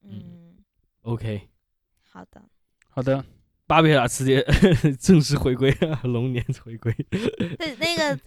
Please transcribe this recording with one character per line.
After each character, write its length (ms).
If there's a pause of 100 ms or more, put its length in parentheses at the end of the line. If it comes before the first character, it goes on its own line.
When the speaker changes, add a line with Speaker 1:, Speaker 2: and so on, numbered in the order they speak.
Speaker 1:
嗯。 200
Speaker 2:
嗯。 320 (460)
OK。 400 (680)
Speaker 1:
好 220
的。 100 (460)
Speaker 3:
好 140
的。 240 (400)
Speaker 2:
巴 160
别 120
塔 140
词 160
典 180 (300)
<laughs> 260
正 240
式 160
回 160
归， 160 (180)
<laughs> 180
龙 260
年 100 (220)
回 140
归。 160 (160)
Speaker 1:
对， 680
那 200
个， 300